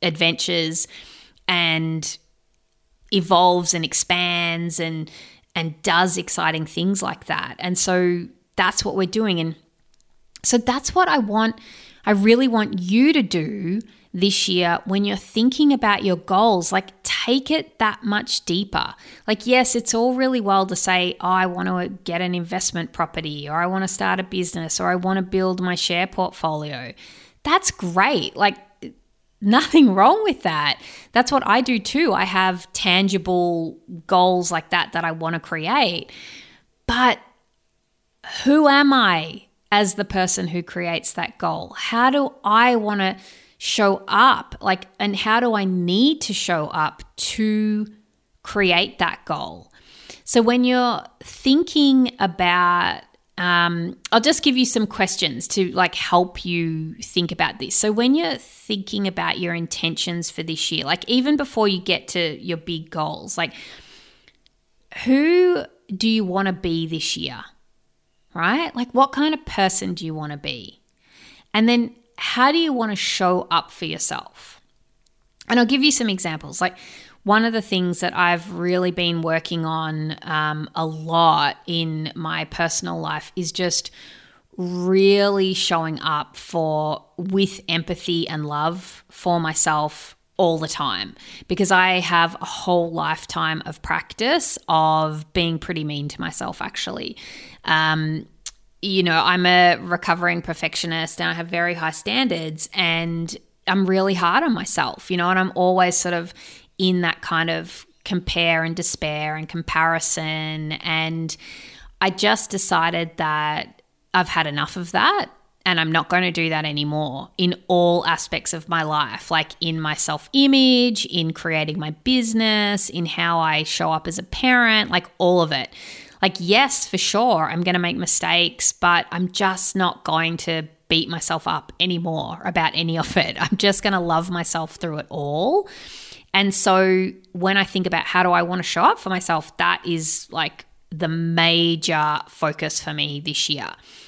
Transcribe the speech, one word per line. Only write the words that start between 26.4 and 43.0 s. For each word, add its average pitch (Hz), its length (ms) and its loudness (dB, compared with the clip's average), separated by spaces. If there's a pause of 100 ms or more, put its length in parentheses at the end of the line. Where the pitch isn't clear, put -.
That's 359 280 2
great. 185 680 0
Like, 202 180 2 (840)
nothing 254 520 6
wrong 269 300 6
with 392 200 0
that. 147 380 0 (300)
That's 247 200 2
what 277 140 2
I 220 140 4
do 254 180 0
too. 262 360 0
I 185 100 2
have 185 480 0
tangible 180 1080 0 (300)
goals 180 420 4
like 165 200 -4
that 175 240 0
that 170 100 -2
I 165 80 -2
want 160 220 -4
to 165 80 -6
create. 175 680 -2 (760)
But 240 320 2 (1300)
who 294 240 6
am 277 240 6
I 185 500 2 (300)
as 208 220 4
the 202 100 -2
person 185 420 -2
who 170 160 -4
creates 170 500 -6
that - 240 -6
goal? 165 400 -4
How 240 320 2
do 277 240 0 (120)
I 233 320 6
want 208 240 -2